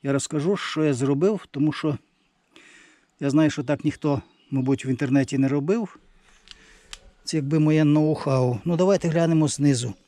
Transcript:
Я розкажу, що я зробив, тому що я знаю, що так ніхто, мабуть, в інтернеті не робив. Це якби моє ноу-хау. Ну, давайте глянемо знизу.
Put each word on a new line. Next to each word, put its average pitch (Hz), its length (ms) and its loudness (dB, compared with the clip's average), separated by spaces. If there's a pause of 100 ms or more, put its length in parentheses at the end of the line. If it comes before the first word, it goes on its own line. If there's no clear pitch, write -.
Я 139 100 -2
розкажу, 156 440 -2
що - 280 -4
я 147 100 2
зробив, 143 560 0
тому 147 220 0
що 147 260 -4 (1200)
я 143 100 -2
знаю, 151 200 4
що 143 120 -8
так 135 220 -4
ніхто, 143 380 -2 (280)
мабуть, 131 360 -2
в - 20 -4
інтернеті 135 500 0
не 135 100 2
робив. 175 500 -2 (1300)
Це - 120 -6
якби 147 220 0
моє 156 260 4
ноу-хау. 143 800 2
Ну, 170 120 -2
давайте 185 320 2
глянемо 160 400 2
знизу. 127 460 0 (140)